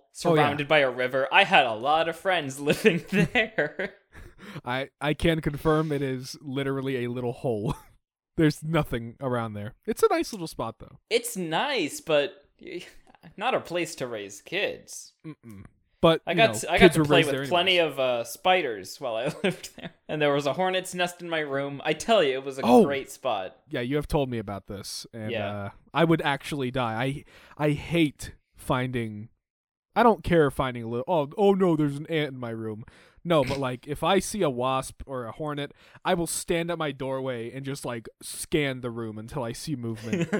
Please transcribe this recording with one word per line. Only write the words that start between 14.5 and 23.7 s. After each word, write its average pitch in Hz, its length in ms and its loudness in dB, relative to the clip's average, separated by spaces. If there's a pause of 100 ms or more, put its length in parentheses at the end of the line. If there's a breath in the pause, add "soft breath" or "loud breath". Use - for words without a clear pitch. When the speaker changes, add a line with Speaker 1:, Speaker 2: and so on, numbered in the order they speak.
Speaker 1:
Mm-mm. 110 400 -18 (360)
But, 165 240 4
Speaker 2:
I - 60 -2
Speaker 1:
you 180 60 0
Speaker 2:
got 220 160 6
Speaker 1:
know, 214 60 -6
Speaker 2:
to, - 120 -6
I - 20 -2
got 196 60 4
Speaker 1:
kids 180 160 10
Speaker 2:
to 160 60 4
Speaker 1:
were 151 40 4
Speaker 2:
play 147 120 6
Speaker 1:
raised 160 100 4
Speaker 2:
with 135 80 0
Speaker 1:
there 135 120 -4
Speaker 2:
plenty 180 320 2
Speaker 1:
anyways. 156 140 2
Speaker 2:
of, 135 60 -6
uh, 123 240 2
spiders 131 760 0
while 120 160 -4
I 117 100 -2
<laughs> - 180 -6
lived - 340 -2
there. - 140 -14 (180)
And 156 120 -2
there 143 120 4
was 143 140 0
a 135 60 0
hornet's 185 420 -2
nest 175 260 -2
in 175 80 -10
my 165 120 -2
room. 139 440 -4
I 156 80 2
tell 196 300 4
you, 135 100 2
it 135 100 -4
was 135 140 -8
a 131 60 -6
Speaker 1:
Oh. 240 200 8
Speaker 2:
great 139 280 -2
spot. 98 440 -4 (140)
Speaker 1:
Yeah, 120 120 -4